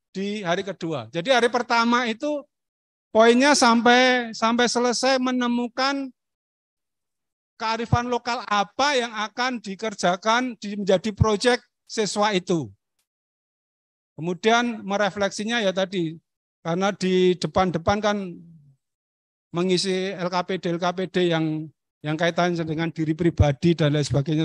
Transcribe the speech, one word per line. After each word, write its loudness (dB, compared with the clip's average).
di -6
hari 0
kedua. -8
Jadi 0
hari 4
pertama 0
itu -4
poinnya 6
sampai, 4
sampai 0
selesai 0
menemukan -2
kearifan -2
lokal -4
apa 0
yang -2
akan -6
dikerjakan -2
di, -10
menjadi 0
proyek 2
siswa -2
itu. -2
Kemudian -2
merefleksinya -2
ya 0
tadi, -4
karena -2
di 2
depan-depan -2
kan -4
mengisi -2
L -6
K -4
P -6
D, -4
L -2
K -2
P -6
D 0
yang, -2
yang -4
kaitannya 0
dengan -4
diri -2
pribadi 2
dan 2
lain 0
sebagainya 0